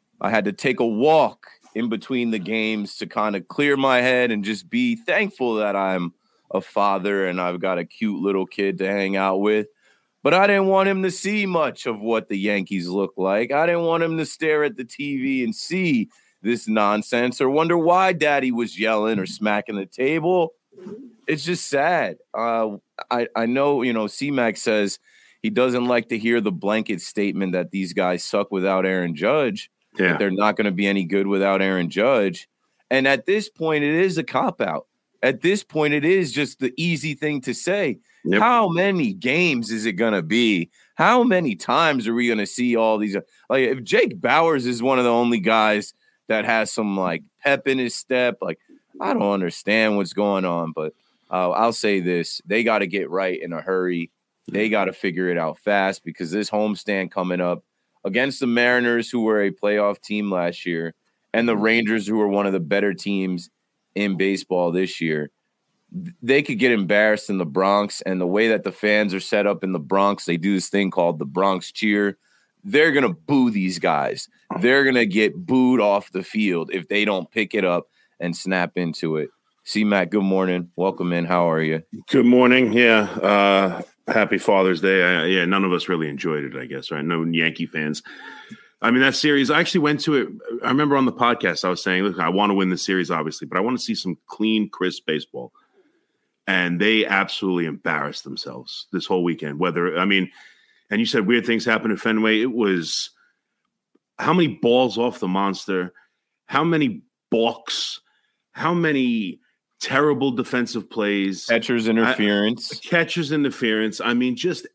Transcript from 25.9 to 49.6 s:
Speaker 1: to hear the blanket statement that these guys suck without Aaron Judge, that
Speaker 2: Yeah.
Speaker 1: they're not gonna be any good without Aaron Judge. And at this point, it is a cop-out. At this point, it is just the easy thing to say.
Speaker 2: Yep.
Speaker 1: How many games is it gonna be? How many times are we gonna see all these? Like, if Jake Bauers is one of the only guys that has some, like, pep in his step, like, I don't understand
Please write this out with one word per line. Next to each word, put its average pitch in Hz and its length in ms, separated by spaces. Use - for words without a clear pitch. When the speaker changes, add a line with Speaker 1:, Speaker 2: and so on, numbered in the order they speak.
Speaker 1:
to 117 80
hear 117 240
the 101 100
blanket 101 480
statement 98 520
that 90 180
these 95 240
guys 90 300
suck 101 280
without 95 320
Aaron 90 300
Judge, 110 560
that 92 100
Speaker 2:
Yeah. 87 140
Speaker 1:
they're 101 120
not 101 260
gonna 104 140
be 98 160
any 98 180
good 98 240
without 98 340
Aaron 92 260
Judge. 101 580
And 135 180
at 135 160
this 208 240
point, 156 360
it 147 100
is 175 240
a 143 60
cop-out. 117 640
At 123 180
this 196 200
point, 151 320
it 147 100
is 175 280
just 139 260
the - 180
easy 156 380
thing 147 280
to 120 120
say. 175 460
Speaker 2:
Yep. 190 160
Speaker 1:
How 226 280
many 170 440
games 123 580
is 110 160
it 110 60
gonna 101 300
be? 101 480
How 226 260
many 180 320
times 135 540
are 117 60
we 120 120
gonna 107 180
see 123 300
all 110 240
these? 104 160
Like, 131 140
if 123 220
Jake 196 360
Bauers 143 460
is 120 160
one 131 160
of 123 60
the 120 80
only 120 260
guys 107 560
that 110 180
has 113 280
some, 101 240
like, 87 260
pep 139 280
in 135 100
his 120 160
step, 123 460
like, 85 180
I - 120
don't 226 100
understand 110 720